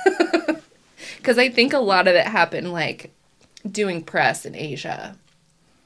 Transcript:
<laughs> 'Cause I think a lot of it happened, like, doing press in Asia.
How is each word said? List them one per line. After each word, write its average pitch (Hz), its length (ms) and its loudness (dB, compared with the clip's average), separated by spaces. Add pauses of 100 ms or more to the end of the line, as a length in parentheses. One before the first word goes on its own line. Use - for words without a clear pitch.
(500)
<laughs> 320 120 -8 (600)
'Cause 240 140 2
I 247 140 6
think 247 240 2
a 285 40 2
lot 196 300 4
of 180 60 6
it - 120 4
happened, 180 460 -2
like, 156 380 -6 (580)
doing 190 360 -4
press 147 420 0
in - 80 -14
Asia. - 600 -10 (680)